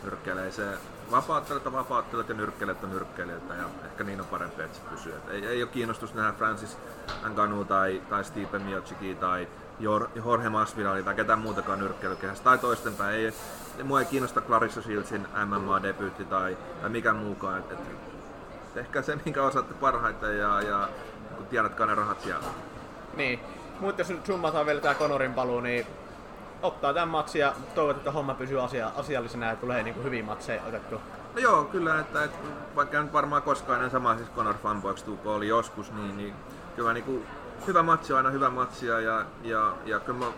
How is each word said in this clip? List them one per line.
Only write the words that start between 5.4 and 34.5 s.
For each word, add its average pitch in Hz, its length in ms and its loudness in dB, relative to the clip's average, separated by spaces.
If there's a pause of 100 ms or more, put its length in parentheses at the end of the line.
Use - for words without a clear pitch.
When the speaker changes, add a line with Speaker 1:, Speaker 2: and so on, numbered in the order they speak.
Speaker 1:
ei 120 160 0
oo 120 60 -4
kiinnostus 113 440 -4
nähdä 107 200 2
Francis 107 440 -2 (520)
Ngannou 104 360 2
tai, 95 440 4
tai 101 140 2
Stipe 101 360 -4
Miocicia 95 560 -6
tai 90 320 0 (320)
Jor-, 107 360 2
Jorge 117 340 2
Masvidalin 104 560 2
tai 98 100 0
ketään 110 240 4
muutakaan 98 400 0
nyrkkeilykehästä 95 640 -2
tai 127 140 10
toistenpäin. 110 580 0
Ei, 110 180 2 (500)
mua 135 160 4
ei 127 60 4
kiinnosta 127 360 2
Clarissa 113 400 4
Shieldsin 104 460 -2 (180)
M 101 160 0
M 98 80 -2
A-debyytti 95 560 0
tai, 92 320 0 (240)
tai 101 80 -2
mikään 110 260 4
muukaan. 98 440 -2
Et, - 120 -8
et - 80 -8 (960)
ehkä 127 260 -2
se, 147 240 -2
minkä 139 180 2
osaatte 131 300 4
parhaiten 113 640 2
ja, 104 240 4
ja 101 280 2 (480)
kun - 80 -8
tiedät, 110 260 2
että 113 140 2
ne 107 100 4
rahat 104 260 2
siellä. 82 240 -2 (680)
Speaker 2:
Niin. 127 240 0 (400)
Mut 196 180 -2
jos 175 120 0
nyt 170 160 -4
summataan 160 400 2
vielä 147 160 2
tää 143 140 4
Conorin 135 380 4
paluu, 123 260 2
niin 120 260 0 (760)
ottaa 151 320 2
tän 170 140 2
matsin 160 340 2
ja 139 120 6 (220)
toivot, 147 220 4
että 139 140 -2
homma 139 220 0
pysyy 131 300 0
asia-, 123 320 -2
asiallisena 123 500 -2
ja 113 100 0
tulee 120 280 0
niinku 113 200 -4
hyviä 123 200 0
matseja 107 440 -4
otettua. 110 320 -6 (340)
Speaker 1:
No 226 60 -2
joo, 208 240 8
kyllä, 160 360 2
että, 151 240 0
että 143 140 -4 (380)
vaikka 143 260 2
nyt 147 120 -2
varmaan 143 280 4
koskaan 131 380 2
enää 127 100 2
sama 120 280 4
siis 117 120 -8
Conor 107 340 2